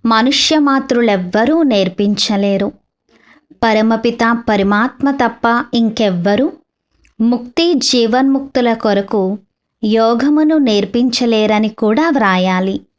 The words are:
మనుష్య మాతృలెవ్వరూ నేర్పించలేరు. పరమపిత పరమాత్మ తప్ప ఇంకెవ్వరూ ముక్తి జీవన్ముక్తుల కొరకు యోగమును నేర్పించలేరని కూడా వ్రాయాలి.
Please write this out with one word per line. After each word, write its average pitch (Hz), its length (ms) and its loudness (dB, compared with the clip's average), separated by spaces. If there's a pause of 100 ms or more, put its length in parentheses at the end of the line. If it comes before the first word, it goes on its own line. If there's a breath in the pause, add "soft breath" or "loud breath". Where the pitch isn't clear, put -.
మనుష్య 254 540 0
మాతృలెవ్వరూ 240 1040 0
నేర్పించలేరు. 202 1080 0 (920 soft breath)
పరమపిత 226 760 0 (120)
పరమాత్మ 208 640 0
తప్ప 233 600 -2
ఇంకెవ్వరూ 214 800 0 (720)
ముక్తి 247 520 0
జీవన్ముక్తుల 254 1000 0
కొరకు 202 640 -2 (460)
యోగమును 247 760 2
నేర్పించలేరని 214 1120 0
కూడా 226 400 0
వ్రాయాలి. 190 720 0 (180)